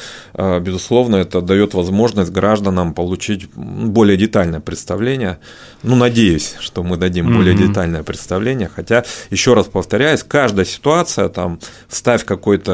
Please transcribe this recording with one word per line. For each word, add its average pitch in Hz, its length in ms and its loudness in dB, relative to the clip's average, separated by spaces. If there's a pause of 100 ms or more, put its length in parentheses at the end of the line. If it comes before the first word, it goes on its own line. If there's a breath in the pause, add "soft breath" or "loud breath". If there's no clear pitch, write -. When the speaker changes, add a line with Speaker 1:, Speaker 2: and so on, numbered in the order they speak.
(340 loud breath)
Speaker 1:
э, 92 260 0
безусловно, 101 580 0
это 90 240 0
дает 98 340 2
возможность 95 560 0
гражданам 95 640 0
получить, 90 600 -4
м, 104 360 -6
более 104 260 6
детальное 92 420 0
представление. 104 800 -4 (460 loud breath)
Ну, 123 120 2
надеюсь, 113 640 2
что - 240 -8
мы 87 140 -2
дадим 87 300 0 (100)
более 90 180 4
Speaker 2:
Мгм. - 120 4
Speaker 1:
детальное 85 360 -2
представление, 104 720 -4
хотя, 117 280 0 (260 loud breath)
еще 120 240 2
раз 104 140 4
повторяюсь, 117 560 -2
каждая 104 420 0
ситуация, - 640 0
там, 87 300 -6 (300 loud breath)
ставь - 360 0
какой-то 101 480 0